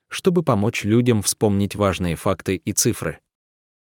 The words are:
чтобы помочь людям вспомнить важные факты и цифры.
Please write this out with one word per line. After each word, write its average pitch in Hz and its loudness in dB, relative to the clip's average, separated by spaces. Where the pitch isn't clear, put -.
чтобы 180 0
помочь 110 0
людям 113 2
вспомнить 101 0
важные 90 0
факты 95 -2
и 104 -6
цифры. - -2